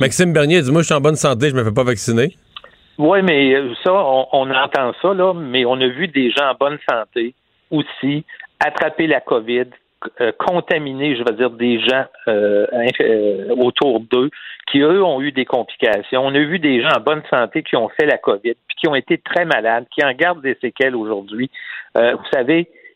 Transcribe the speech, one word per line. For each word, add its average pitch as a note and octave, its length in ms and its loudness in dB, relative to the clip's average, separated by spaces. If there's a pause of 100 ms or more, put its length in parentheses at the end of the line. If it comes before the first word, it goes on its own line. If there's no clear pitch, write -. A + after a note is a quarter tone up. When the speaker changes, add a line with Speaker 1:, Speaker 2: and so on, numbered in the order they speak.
Speaker 1:
Maxime E3+ 320 2
Bernier D#3 300 4
dit, « B2+ 100 0
Moi, E3 80 4
je D#3+ 60 2
suis E3 80 2
en C#3+ 60 2
bonne D3+ 140 4
santé, C#3 360 0
je C3 40 -2
me B2+ 80 2
fais A2 120 0
pas C3 100 2
vacciner. » A#2+ 460 0 (680)
Speaker 2:
Oui, F3 240 4
mais, C#3 320 4
euh, C3+ 200 0 (100)
ça, F#3 80 2
on, C3+ 400 2
on C3+ 180 2
entend C3+ 420 0 (100)
ça, F#3 100 2
là, F#3 220 2
mais C3 300 -2
on B2 100 2
a C3 140 0
vu C#3 200 -4
des C3+ 220 -2
gens C#3 200 0
en B2+ 40 -2
bonne C#3+ 240 -2 (100)
santé A#2 460 -4 (360)
aussi D3 540 -4 (340)
attraper D#3+ 480 -2
la C#3+ 140 2
covid, A#2+ 460 -2 (540)
euh, A2+ 180 0
contaminer, D3+ 760 -2
je A#2 60 -4
veux A#2+ 140 0
dire, B2 140 0
des A#2 300 0
gens, C3 240 0 (240)
euh, G#2 440 2
inf-, B2 280 0
euh, G#2 560 0
autour B2 440 0
d'eux, B2 300 0 (400)
qui, C#3+ 100 0
eux, E3 240 4
ont D3 160 0
eu C#3+ 120 -4
des B2+ 120 -4
complications. A#2 800 -2
On C3+ 100 0
a C#3 40 2
vu D3+ 200 0
des C#3 240 2
gens C#3+ 140 2
en A#2 40 -2
bonne D3+ 300 -2
santé C3+ 320 0
qui - 140 -4
ont A2+ 120 0
fait D#3 180 0
la C3+ 120 2
covid, A#2 360 -2 (120)
puis - 140 -10
qui E3+ 80 0
ont D3+ 60 0
été C#3 240 -2
très - 260 -2
malades, A#2+ 480 0
qui D3 120 0
en C3+ 80 2
gardent E3 300 -2
des C3 180 -2
séquelles C3 360 -2
aujourd'hui. G#2+ 540 -4 (460)
Euh, A#2+ 180 4
vous - 180 -10
savez, D3 360 2 (280)